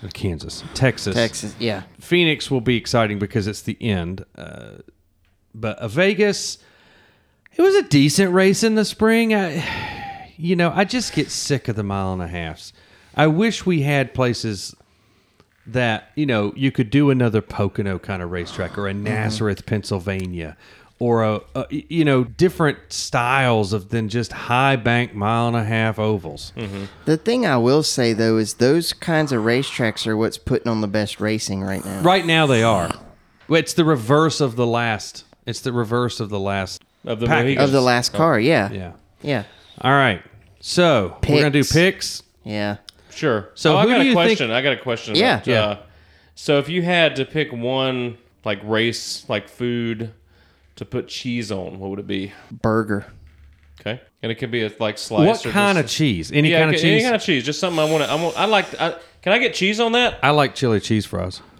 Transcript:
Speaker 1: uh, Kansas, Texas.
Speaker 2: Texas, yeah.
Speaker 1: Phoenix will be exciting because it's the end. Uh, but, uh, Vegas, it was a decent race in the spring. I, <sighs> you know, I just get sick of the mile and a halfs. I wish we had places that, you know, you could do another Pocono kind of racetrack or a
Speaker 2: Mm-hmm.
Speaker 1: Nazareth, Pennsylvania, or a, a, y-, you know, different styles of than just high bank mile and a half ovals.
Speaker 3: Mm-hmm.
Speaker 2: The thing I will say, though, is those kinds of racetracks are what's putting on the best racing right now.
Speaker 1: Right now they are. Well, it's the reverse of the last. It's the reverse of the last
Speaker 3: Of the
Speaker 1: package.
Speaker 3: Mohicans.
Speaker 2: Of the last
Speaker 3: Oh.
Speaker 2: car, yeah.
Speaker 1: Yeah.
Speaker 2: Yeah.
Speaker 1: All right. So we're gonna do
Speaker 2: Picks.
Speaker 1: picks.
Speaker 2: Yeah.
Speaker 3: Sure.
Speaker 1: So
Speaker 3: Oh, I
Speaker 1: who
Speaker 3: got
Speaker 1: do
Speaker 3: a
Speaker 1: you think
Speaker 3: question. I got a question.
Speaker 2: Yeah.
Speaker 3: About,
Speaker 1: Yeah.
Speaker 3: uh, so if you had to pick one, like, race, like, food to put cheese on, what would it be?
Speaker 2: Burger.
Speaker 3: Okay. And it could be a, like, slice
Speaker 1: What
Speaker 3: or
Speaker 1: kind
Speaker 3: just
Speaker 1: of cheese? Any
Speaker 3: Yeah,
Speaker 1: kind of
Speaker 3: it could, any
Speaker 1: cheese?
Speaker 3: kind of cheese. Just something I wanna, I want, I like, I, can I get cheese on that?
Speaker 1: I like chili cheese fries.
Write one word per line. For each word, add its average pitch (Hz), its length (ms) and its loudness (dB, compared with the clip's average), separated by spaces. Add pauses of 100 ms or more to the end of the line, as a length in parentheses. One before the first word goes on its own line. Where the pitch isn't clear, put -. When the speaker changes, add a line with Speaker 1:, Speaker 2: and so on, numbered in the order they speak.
Speaker 1:
uh, 104 100 -10
Kansas, 82 480 -6 (120)
Texas. 117 420 0
Speaker 2:
Texas, 110 420 -2
yeah. 107 240 -4 (160)
Speaker 1:
Phoenix 170 540 0
will 131 80 2
be 120 160 0
exciting 107 420 0
because 101 300 -2
it's 104 140 -10
the 87 200 -8
end. 92 420 -2 (120)
Uh, 57 380 -16 (800)
but, 110 280 -6
uh, 117 80 -6
Vegas, 190 720 0 (1000)
it 330 60 2
was 381 120 6
a 403 80 4
decent 151 500 4
race 190 300 4
in 220 140 2
the 214 80 2
spring. 220 500 2
I, 170 300 -2 (680)
<sighs> - 60 -20
you 170 180 0
know, 170 180 2
I 185 120 2
just 233 280 -6
get 143 200 -2
sick - 340 -4
of 117 80 -4
the 104 80 -4
mile 98 300 -4
and 92 100 -6
a 85 60 -8
halfs. 82 440 -10 (440)
I 151 100 4
wish 185 400 0
we 170 160 2
had 139 320 0
places 113 600 -2 (920)
that, 113 480 -2
you 151 100 -2
know, 107 320 0
you 135 160 0
could 120 160 0
do 143 220 4
another 120 320 2
Pocono 101 560 -4
kind 92 240 -8
of 87 80 -8
racetrack 87 480 -6
or 101 100 -4
a 95 40 -4
Speaker 2:
Mm-hmm. 101 120 -6
Speaker 1:
Nazareth, 107 640 -2
Pennsylvania, 92 880 -4 (420)
or 117 240 2
a, 107 120 2 (200)
a, 135 160 -4
y-, - 200 -8
you 165 160 2
know, 131 180 4
different 156 540 0 (100)
styles 120 840 0
of 98 160 -6
than 113 180 -2
just 113 240 -4
high 135 440 0
bank 120 380 0
mile 110 340 0
and 117 80 0
a 113 80 0
half 110 340 0
ovals. 95 580 -4
Speaker 3:
Mm-hmm. 101 280 -8 (200)
Speaker 2:
The 156 140 2
thing 240 260 0
I 143 140 2
will 127 240 4
say, 120 320 0
though, 113 240 2
is 110 160 -2
those 156 400 2
kinds 156 360 0
of 120 120 0
racetracks 117 640 0
are 110 100 0
what's 110 220 -2
putting - 300 -2
on 113 120 -2
the 104 80 -2
best 104 320 -4
racing 104 420 -2
right 95 220 -6
now. 98 160 -8
Speaker 1:
Right 180 240 4
now 160 220 4
they 123 160 4
are. 98 280 2 (560)
Well, 160 140 4
it's 156 140 -4
the 170 100 4
reverse 147 560 2
of 123 160 0
the 123 100 2
last. 117 580 -4 (200)
It's 120 160 -8
the 127 120 -6
reverse 120 460 -2
of 104 120 -6
the 101 100 -4
last 98 420 -4 (220)
Speaker 3:
Of 113 160 -4
the 120 60 0
Speaker 1:
package. 135 300 2
Speaker 3:
Mohicans. 135 80 4
Speaker 2:
Of 135 80 2
the 135 100 4
last 123 320 2
Speaker 3:
Oh. 101 40 -4
Speaker 2:
car, 151 220 4
yeah. 117 320 2
Speaker 1:
Yeah. 90 200 -10 (280)
Speaker 2:
Yeah. 135 220 -4 (400)
Speaker 1:
All 127 100 4
right. 131 300 4 (380)
So 135 560 2 (120)
we're 147 120 4
gonna 147 100 4
do 143 100 4
Speaker 2:
Picks. 131 120 0
Speaker 1:
picks. - 500 0 (220)
Speaker 2:
Yeah. 104 320 -4 (380)
Speaker 3:
Sure. 113 400 -2
Speaker 1:
So 156 200 2
Speaker 3:
Oh, 185 40 4
I 202 40 4
Speaker 1:
who 214 60 4
Speaker 3:
got 247 80 4
Speaker 1:
do 262 40 4
Speaker 3:
a 269 40 4
Speaker 1:
you 269 60 4
think 226 180 4
Speaker 3:
question. 151 240 0
I 123 100 0
got 135 120 2
a - 20 -10
question. 117 400 -4
Speaker 2:
Yeah. 196 200 4
Speaker 3:
About, 107 120 -6
Speaker 1:
Yeah. 120 160 2
Speaker 3:
uh, 104 120 -2 (600)
so 147 240 0
if 135 80 -6
you 175 140 -2
had 170 340 2
to 131 80 -2
pick 151 280 -4
one, 123 640 -4 (280)
like, 104 180 -4
race, 110 640 -2
like, 104 200 -4
food 117 600 -4 (680)
to - 80 -12
put - 240 -8
cheese 120 420 -6
on, 92 300 -8
what 98 100 -8
would 98 80 -8
it 101 80 -10
be? 98 260 -6 (200)
Speaker 2:
Burger. 110 540 0 (760)
Speaker 3:
Okay. 113 200 -8 (220)
And 113 80 -4
it 113 60 -4
could 117 160 -8
be 120 100 0
a, 107 160 -2
like, 107 200 -2
slice 117 280 2
Speaker 1:
What 220 200 2
Speaker 3:
or 120 40 -2
Speaker 1:
kind 202 280 2
Speaker 3:
just 151 80 0
Speaker 1:
of 117 120 -8
cheese? 92 340 0
Any 151 180 4
Speaker 3:
Yeah, 170 100 4
Speaker 1:
kind 160 100 4
of 147 40 2
Speaker 3:
it - 40 0
could, 160 80 2
any 202 120 6
Speaker 1:
cheese? 226 60 2
Speaker 3:
kind 247 120 2
of - 60 -2
cheese. 135 220 0
Just 147 140 -4
something 175 220 -2
I 156 100 2
wanna, 156 140 2
I 117 100 -2
want, 165 240 -2
I 185 60 2
like, 202 360 0
I, 160 140 -2 (280)
can 180 100 2
I 226 60 4
get 247 160 0
cheese 208 260 0
on 233 120 2
that? 240 300 0
Speaker 1:
I 131 80 4
like 147 240 2
chili 117 240 2
cheese 104 280 0
fries. 92 340 -8 (200)